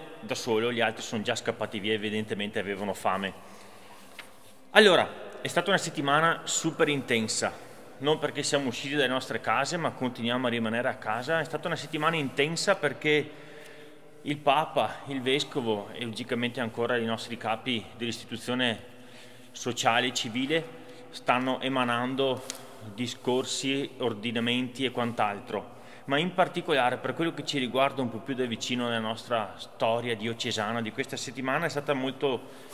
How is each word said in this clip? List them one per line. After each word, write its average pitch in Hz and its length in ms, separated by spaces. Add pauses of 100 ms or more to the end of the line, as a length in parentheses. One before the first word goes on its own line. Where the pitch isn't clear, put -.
(220)
da 113 140
solo, 117 360
gli 117 80
altri 113 240
sono 113 180
già 113 140
scappati 107 440
via, 107 140
evidentemente 107 680
avevano 98 340
fame. 95 400 (1400)
Allora, 180 360 (340)
è - 60
stata 175 220
una 190 80
settimana 156 680
super - 420
intensa, 113 680 (460)
non 151 180
perché 147 260
siamo 139 260
usciti 139 260
dalle 139 120
nostre 127 340
case, 127 340
ma 151 160
continuiamo 120 560
a - 20
rimanere 117 380
a 117 80
casa. 123 460
È - 20
stata 151 240
una 170 80
settimana 156 400
intensa 156 600
perché 151 560 (920)
il 147 160
Papa, 139 680
il 135 140
Vescovo 120 680
e 117 140
logicamente 120 560
ancora 117 340
i 117 100
nostri 113 300
capi 113 500 (120)
dell'istituzione 117 960 (600)
sociale 123 560
e 127 60
civile 135 520 (460)
stanno 127 500
emanando 127 800 (540)
discorsi, 127 1000
ordinamenti 120 880
e 120 40
quant'altro. 110 920 (240)
Ma 139 120
in 180 160
particolare 147 640
per 123 160
quello 165 200
che 139 120
ci 143 140
riguarda 131 420
un 123 80
po' 110 80
più 127 160
da 127 120
vicino 120 420
nella 117 120
nostra 110 580
storia 120 580
diocesana 113 680
di 110 100
questa 135 240
settimana 131 500
è 156 40
stata 147 240
molto 135 480 (320)